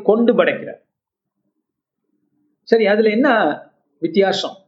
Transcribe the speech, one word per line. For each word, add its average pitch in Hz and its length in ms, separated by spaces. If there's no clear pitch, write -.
கொண்டு 233 320
படைக்கிறார். 160 480
சரி, 226 200
அதுல 214 220
என்ன 247 200
வித்தியாசம்? 180 560